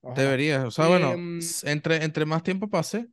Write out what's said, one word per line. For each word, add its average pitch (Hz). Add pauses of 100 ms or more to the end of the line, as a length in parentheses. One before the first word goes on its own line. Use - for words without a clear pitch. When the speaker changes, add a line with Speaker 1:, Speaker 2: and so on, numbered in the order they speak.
Speaker 1:
ojalá. 127
Speaker 2:
Debería, 135
o 113
sea, 160
bueno, 165
Speaker 1:
Em, 175
Speaker 2:
s-, 165
entre, 156
entre 151
más 160
tiempo 196
pase, 208